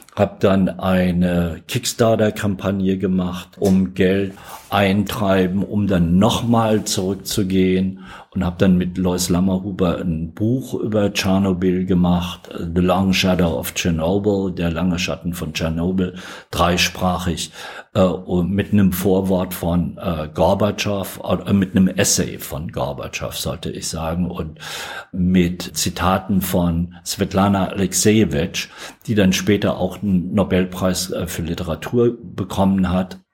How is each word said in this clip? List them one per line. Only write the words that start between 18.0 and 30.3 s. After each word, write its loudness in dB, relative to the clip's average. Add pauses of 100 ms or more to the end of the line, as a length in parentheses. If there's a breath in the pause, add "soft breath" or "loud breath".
und 0
mit -2
einem 6
Vorwort 0
von, -2
äh, -6
Gorbatschow, 0 (260)
äh, 0
mit 2
einem 6
Essay 0
von -8
Gorbatschow, -6
sollte -6
ich -8
sagen, -4
und -10 (540 loud breath)
mit 2 (140)
Zitaten 0
von 0 (120)
Svetlana 0
Alexejewitsch, 0 (380 loud breath)
die -2
dann 4
später 2
auch -4
einen 0